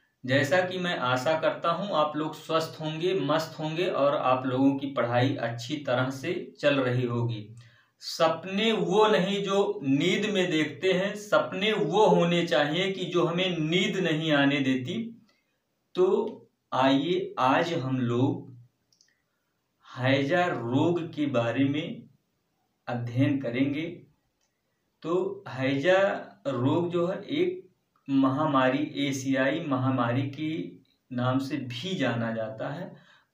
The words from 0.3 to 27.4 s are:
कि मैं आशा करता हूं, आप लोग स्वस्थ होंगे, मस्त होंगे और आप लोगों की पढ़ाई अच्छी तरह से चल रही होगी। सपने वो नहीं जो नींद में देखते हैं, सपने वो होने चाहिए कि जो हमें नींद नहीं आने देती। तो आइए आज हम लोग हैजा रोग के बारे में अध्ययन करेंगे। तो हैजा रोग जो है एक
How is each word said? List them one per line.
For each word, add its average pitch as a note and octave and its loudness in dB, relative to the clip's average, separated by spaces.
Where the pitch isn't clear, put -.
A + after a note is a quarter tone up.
कि F3+ -4
मैं F3 -2
आशा C3 0
करता D#3+ 0
हूं, F#3+ -4
आप D3+ 2
लोग D#3 -4
स्वस्थ D#3+ -4
होंगे, D#3+ -2
मस्त D3+ -2
होंगे D#3+ -2
और C#3+ 2
आप B2+ 0
लोगों C3+ 2
की C#3 -6
पढ़ाई B2 0
अच्छी B2 -6
तरह C3 -2
से - -8
चल C#3 4
रही B2 0
होगी। A#2 -4
सपने F#3 0
वो F#3+ 4
नहीं G3 2
जो G3+ 0
नींद E3+ 2
में F#3 0
देखते D#3 0
हैं, G3 0
सपने F#3+ 0
वो F#3+ 2
होने F3 4
चाहिए E3 0
कि F3+ -6
जो D#3+ 0
हमें F3 -2
नींद F3+ 0
नहीं D#3+ 0
आने C#3 4
देती। C3 -2
तो G3 0
आइए C#3 2
आज D#3+ 2
हम C3 -2
लोग A#2+ 0
हैजा C#3 2
रोग C#3+ 0
के D3 -2
बारे A#2+ 0
में D#3 -4
अध्ययन B2 0
करेंगे। C#3+ -4
तो F#3 -2
हैजा C#3 2
रोग C#3+ 2
जो E3+ 0
है - -4
एक - -2